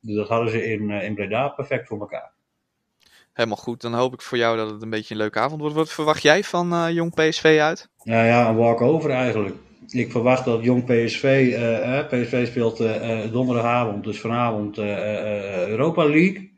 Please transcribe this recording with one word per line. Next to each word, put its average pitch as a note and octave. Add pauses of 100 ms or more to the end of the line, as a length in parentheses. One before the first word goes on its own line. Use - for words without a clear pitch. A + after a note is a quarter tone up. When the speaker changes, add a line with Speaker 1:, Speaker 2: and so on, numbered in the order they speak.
Speaker 1:
Dus G#2+
dat G#2
hadden A2+
ze A2
in, G#2+
eh, G2+
in G#2+
Breda G#2
perfect C3
voor G#2
elkaar. - (1000)
Speaker 2:
Helemaal A2+
goed, A#2+
dan A#2
hoop B2+
ik B2
voor -
jou A#2
dat A2
het G#2+
een A2+
beetje A2
een G#2+
leuke G#2+
avond D3
wordt. D3
Wat D#3
verwacht D3+
jij F3
van, F3
eh, E3+
Jong E3+
P - (100)
S D#3+
V D#3
uit? D#3 (140)
Speaker 1:
Nou A2+
ja, A#2+
een A2+
walkover A#2+
eigenlijk. A2 (320)
Ik B2
verwacht B2
dat A#2
Jong B2
P A#2
S -
V, -
eh, B2
eh, C#3+
P -
S B2
V B2
speelt, A2+
eh, A2+
eh, A2
donderdagavond, A#2+
dus G#2+
vanavond, A2+
eh, G#2
eh, G2+
eh, F#2+
Europa D#3
League. D#3+